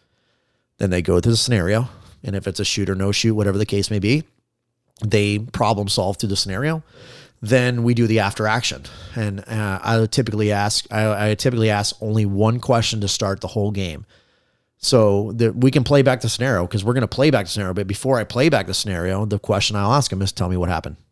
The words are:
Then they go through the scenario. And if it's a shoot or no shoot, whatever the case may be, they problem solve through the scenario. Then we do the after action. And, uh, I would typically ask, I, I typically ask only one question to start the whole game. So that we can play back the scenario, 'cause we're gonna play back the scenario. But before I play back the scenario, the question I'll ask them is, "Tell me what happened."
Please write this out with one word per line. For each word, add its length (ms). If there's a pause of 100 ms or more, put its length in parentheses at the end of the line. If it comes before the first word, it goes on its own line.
(800)
Then 120
they 120
go 180
through 120
the 40
scenario. 520 (340)
And 140
if 100
it's 140
a 40
shoot 240
or 60
no 180
shoot, 220
whatever 240
the 80
case 240
may 80
be, 260 (800)
they 340
problem 500
solve 300
through 100
the 80
scenario. 460 (600)
Then 400
we 120
do 120
the 140
after 260
action. 380 (320)
And, 320
uh, 340
I 160
would 140
typically 400
ask, 380
I, 400
I 40
typically 360
ask 300
only 260
one 340
question 400
to 80
start 320
the 80
whole 220
game. 360 (680)
So 560
that 240
we 140
can 120
play 200
back 180
the 80
scenario, 380
'cause 180
we're 100
gonna 140
play 220
back 160
the 40
scenario. 240
But 120
before 320
I 60
play 260
back 160
the 80
scenario, 520
the 120
question 360
I'll 180
ask 180
them 120
is, 100
"Tell 160
me 80
what 120
happened." 280 (160)